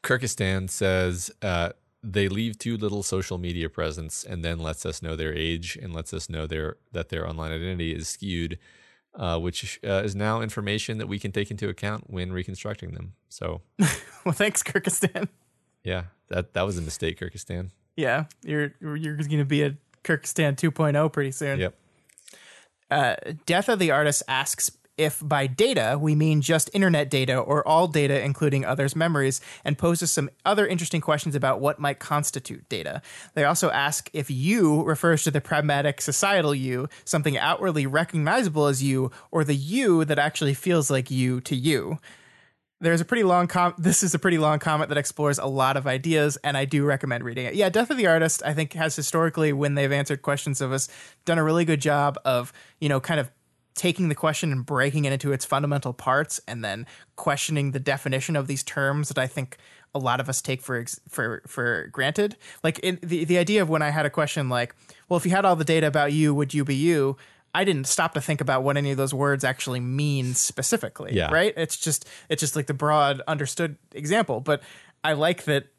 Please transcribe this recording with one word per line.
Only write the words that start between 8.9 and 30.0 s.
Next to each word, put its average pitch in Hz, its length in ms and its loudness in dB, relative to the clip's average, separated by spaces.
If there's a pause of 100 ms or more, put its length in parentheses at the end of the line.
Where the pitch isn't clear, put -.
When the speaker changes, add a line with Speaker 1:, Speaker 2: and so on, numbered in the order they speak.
Speaker 1:
uh, 85 240 -2
which, 87 440 -6
uh, 98 200 0
is 98 120 -4
now 107 260 -2
information 107 580 -4
that 104 80 -8
we 101 100 -6
can 104 140 -6
take 101 180 -4
into 104 200 -4
account 101 420 -6
when 92 200 -6
reconstructing 92 600 -8
them." 90 200 -12 (160)
So 82 320 -8 (100)
Speaker 2:
<laughs> - 80 -16 (460)
Well, 175 80 0
thanks, 208 300 0
Kyrgyzstan. - 680 -4 (540)
Speaker 1:
Yeah, 90 220 -4 (240)
that, 90 240 -4
that 92 100 0
was 98 140 -2
a 85 40 -4
mistake, 82 380 -6
Kyrgyzstan. 90 500 -10 (260)
Speaker 2:
Yeah, 143 300 0 (180)
you're, 147 380 -2
you're 151 360 -6
gonna 147 280 0
be 143 180 2
a 143 120 -2 (280)
Kyrgyzstan 156 540 0
two 165 140 0
point 151 260 0
oh 156 120 4
pretty 139 220 -2
soon. 139 280 -4
Speaker 1:
Yep. - 160 -2 (1160)
Speaker 2:
Uh, 135 240 2 (300)
Death 185 240 2
of 214 100 2
the 170 120 4
Artist 151 360 4
asks - 440 -2 (260)
if 151 260 0
by 143 240 2
data 143 520 2
we 151 140 2
mean 151 280 4
just 160 320 2
internet 165 360 4
data 135 260 2
or 139 320 0
all 165 200 6
data, 139 360 2
including 139 400 0
others' 139 320 0
memories, 147 460 2 (240)
and 143 140 0
poses 170 320 0